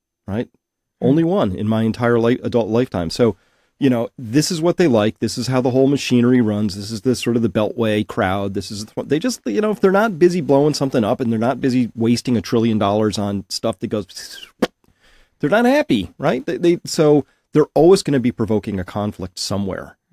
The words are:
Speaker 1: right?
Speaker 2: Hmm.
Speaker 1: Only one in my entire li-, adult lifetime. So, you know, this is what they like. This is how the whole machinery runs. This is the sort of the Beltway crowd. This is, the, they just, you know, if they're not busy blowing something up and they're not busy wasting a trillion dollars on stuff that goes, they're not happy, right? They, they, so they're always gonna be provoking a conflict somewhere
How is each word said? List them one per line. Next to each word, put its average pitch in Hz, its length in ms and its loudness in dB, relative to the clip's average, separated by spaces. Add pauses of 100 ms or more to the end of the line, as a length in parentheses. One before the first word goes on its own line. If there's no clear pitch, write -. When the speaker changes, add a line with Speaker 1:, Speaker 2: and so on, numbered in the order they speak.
(280)
Speaker 1:
right? 104 220 -6 (520)
Speaker 2:
Hmm. 123 60 0
Speaker 1:
Only 151 160 4
one 165 320 0
in 107 120 -4
my 110 160 0
entire 120 360 0
li-, 117 240 2
adult 117 260 -2
lifetime. 107 400 -2
So, 113 260 2 (440)
you 143 100 2
know, 117 280 0
this 131 340 -2
is 165 100 -6
what 170 160 0
they 175 100 4
like. 110 320 2
This - 180 -4
is 120 100 -6
how 131 140 0
the 127 100 0
whole 131 160 4
machinery 127 540 2
runs. 104 340 -2
This 101 160 -10
is 110 100 -8
the 127 140 0
sort 117 200 -2
of 117 60 0
the 113 80 0
Beltway 107 580 -2
crowd. 101 460 -2
This 98 180 -8
is, 107 140 -10
the, - 180 -10
they 139 160 0
just, 247 260 -4
you 208 140 -4
know, 214 120 0
if 202 80 -8
they're 190 120 2
not 196 280 0
busy 175 220 4
blowing 139 340 2
something 135 280 0
up 101 160 0
and 113 120 -2
they're 110 80 0
not 123 220 -2
busy 123 340 0
wasting 117 420 0
a 104 40 -2
trillion 113 360 0
dollars 104 400 0
on 101 320 -4
stuff - 300 -6
that 120 80 -6
goes, - 600 -10 (920)
they're 147 100 -2
not 226 160 2
happy, 240 520 0
right? 202 280 -2
They, 151 120 -4
they, 170 280 2
so 151 400 2 (280)
they're 147 200 4
always 175 300 6
gonna 143 160 0
be 120 120 0
provoking 104 480 -2
a 90 40 -4
conflict 101 560 -8
somewhere - 580 -6 (160)